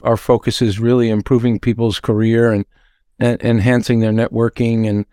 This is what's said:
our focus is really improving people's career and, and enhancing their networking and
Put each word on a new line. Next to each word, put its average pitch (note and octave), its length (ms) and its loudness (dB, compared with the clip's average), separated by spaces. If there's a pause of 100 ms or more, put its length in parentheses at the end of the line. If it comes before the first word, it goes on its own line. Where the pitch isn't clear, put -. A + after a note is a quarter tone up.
our A#2 140 0
focus - 440 0
is G#2+ 200 0
really A#2 280 2
improving A2+ 520 0
people's A#2 400 -2
career A2+ 500 2
and, G2+ 140 -2 (560)
and A#2+ 200 0
enhancing A#2 600 2
their A2 100 0
networking A2+ 800 -2
and G#2 240 -4